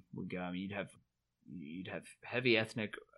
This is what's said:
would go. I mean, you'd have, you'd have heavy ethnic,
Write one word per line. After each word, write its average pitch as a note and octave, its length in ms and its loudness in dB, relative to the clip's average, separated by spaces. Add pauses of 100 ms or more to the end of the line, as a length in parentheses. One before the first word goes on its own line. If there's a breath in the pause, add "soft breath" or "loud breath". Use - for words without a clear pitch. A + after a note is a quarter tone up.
(140)
would F#2 160 -6
go. F2+ 80 -4
I F2+ 120 -4
mean, F#2 120 -2
you'd G2 100 -4
have, G2 180 -4 (680)
you'd E2 300 -8
have F#2 160 -8 (180)
heavy A#2+ 340 6
ethnic, A2 380 2 (240)